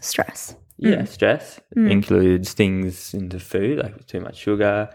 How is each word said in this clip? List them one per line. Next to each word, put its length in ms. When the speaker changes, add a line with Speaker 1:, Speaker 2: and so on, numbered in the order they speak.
Speaker 1:
stress. 560
Speaker 2:
Yeah, 200
Speaker 1:
Mm. 60
Speaker 2:
stress 520
Speaker 1:
Mm. 140
Speaker 2:
includes 640
things 580
into 260
food, 420
like 260
too 140
much 180
sugar, 560